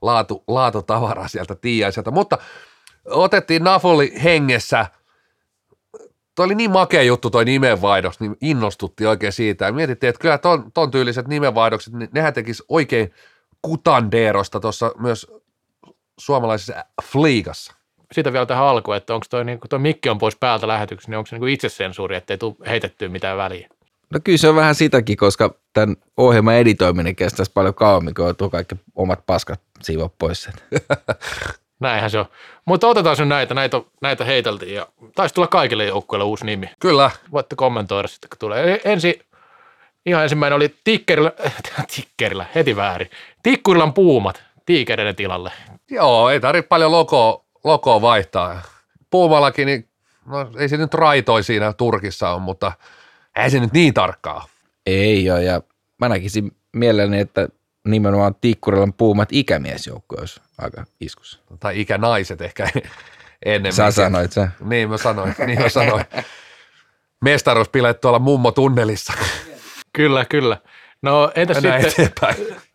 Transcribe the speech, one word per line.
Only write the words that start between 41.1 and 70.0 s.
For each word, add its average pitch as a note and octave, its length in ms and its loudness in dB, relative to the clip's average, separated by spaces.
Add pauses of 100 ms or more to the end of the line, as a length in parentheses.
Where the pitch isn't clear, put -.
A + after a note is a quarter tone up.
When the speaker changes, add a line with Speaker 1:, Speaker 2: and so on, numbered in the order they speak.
Speaker 2:
<laughs> - 320 -10
tikkerillä, F#2+ 500 -6 (100)
heti D3+ 200 2
väärin. F#2 340 -4 (340)
Tikkurilan F3+ 500 2
Puumat B2+ 500 2 (220)
Tiikereiden A2 500 0
tilalle. F#2 360 -8 (400)
Speaker 1:
Joo, B2+ 380 4
ei C#3+ 100 2
tarvitse D3+ 280 0
paljon D#3+ 240 2
logoa, D3+ 540 2 (180)
logoa C#3 380 2
vaihtaa. F#2+ 600 0 (480)
Puumallakin, D3 560 4
niin, C3+ 220 -4 (380)
no, C3+ 320 -10
ei C#3+ 120 -2
se D3 80 -2
nyt D3+ 160 -2
raitoi C#3 500 4
siinä G#2+ 300 0
Turkissa G#2 560 -2
ole, F2 120 -4
mutta – F#2+ 300 -6 (640)
ei A2 140 0
se C3+ 100 2
nyt A#2+ 140 -2
niin D#3 200 4
tarkkaa. E2+ 520 -4 (400)
Speaker 3:
Ei F#2+ 460 2
ole, F2 120 0
ja F2+ 180 -2 (380)
mä B2 100 0
näkisin G2+ 420 -4 (220)
mielelläni, G#2 480 2
että G2 260 -2 (380)
nimenomaan G2+ 560 2
Tikkurilan G2+ 520 2
Puumat G#2+ 380 2
ikämiesjoukkue - 880 -4
olisi - 220 -16 (160)
aika - 260 -12 (180)
iskussa. - 380 -18 (200)
Speaker 1:
Tai G2 220 -6
ikänaiset G2+ 600 -2
ehkä F2 260 -8 (400)
<laughs> - 380 -18
enemmän. G2 280 0
Speaker 3:
Sä G#2 180 4
sanoit F#2 400 2
sen. G2 180 0 (100)
Speaker 1:
Niin A2 300 -2
mä G#2+ 80 -4
sanoin, G#2 380 -2 (100)
niin B2 160 -2
mä A#2 80 2
sanoin. A2+ 440 0
<laughs> - 1120 -14
Mestaruuspileet B2 760 2
tuolla A#2+ 180 4
mummotunnelissa. B2 920 2 (800)
Speaker 2:
Kyllä, C#3 320 2